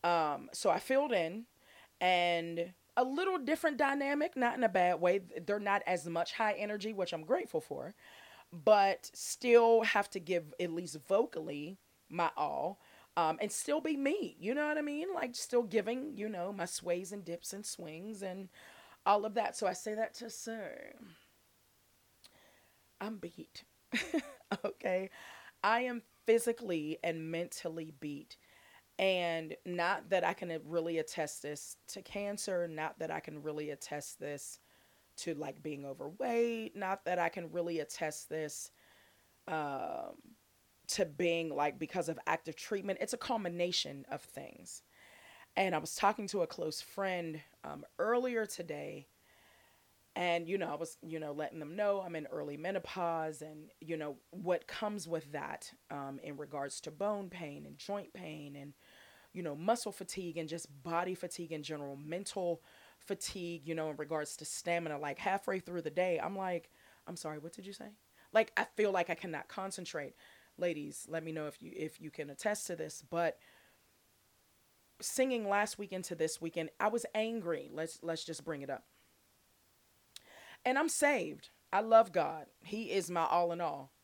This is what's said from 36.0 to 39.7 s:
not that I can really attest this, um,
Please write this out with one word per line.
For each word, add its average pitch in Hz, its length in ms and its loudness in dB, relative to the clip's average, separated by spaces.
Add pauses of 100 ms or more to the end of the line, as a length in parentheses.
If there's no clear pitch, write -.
not 196 300 -2
that 180 120 2
I 170 120 4
can 165 220 -8
really 170 280 0
attest - 500 -4
this, 151 400 -4 (760)
um, 139 680 -4 (720)